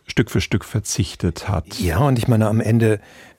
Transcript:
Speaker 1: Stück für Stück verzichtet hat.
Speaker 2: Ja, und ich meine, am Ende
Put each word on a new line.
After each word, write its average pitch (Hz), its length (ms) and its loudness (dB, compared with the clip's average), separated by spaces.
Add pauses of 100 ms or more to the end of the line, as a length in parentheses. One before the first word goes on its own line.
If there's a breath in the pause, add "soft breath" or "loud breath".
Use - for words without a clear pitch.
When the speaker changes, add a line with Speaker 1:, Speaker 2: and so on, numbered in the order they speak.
Speaker 1:
Stück - 240 0
für 107 120 0
Stück - 220 -2
verzichtet - 840 -4
hat. 92 320 -4
Speaker 2:
Ja, 85 180 0
und 131 200 2
ich 107 100 0
meine, 110 200 4
am 110 120 2
Ende 110 400 2 (380 loud breath)